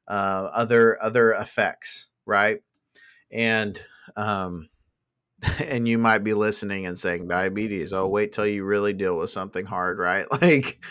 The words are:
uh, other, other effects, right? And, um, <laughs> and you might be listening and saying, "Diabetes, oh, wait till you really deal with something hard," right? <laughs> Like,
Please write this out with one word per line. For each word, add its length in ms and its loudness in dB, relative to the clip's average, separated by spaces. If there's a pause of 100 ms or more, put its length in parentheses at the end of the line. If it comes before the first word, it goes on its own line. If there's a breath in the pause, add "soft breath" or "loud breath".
uh, 440 -2
other, 480 4
other 320 4
effects, 760 -4 (180)
right? 340 2 (720 soft breath)
And, 500 0 (360 loud breath)
um, 520 -4 (720)
<laughs> 200 -2
and 260 -2
you 120 2
might 260 4
be 100 2
listening 520 0
and 120 -6
saying, 300 -4
"Diabetes, 640 -2
oh, 160 -2
wait 240 0
till 160 -2
you 160 -4
really 280 0
deal 240 -2
with 140 -4
something 340 -8
hard," 340 -4
right? 340 0
<laughs> 100 0
Like, 480 4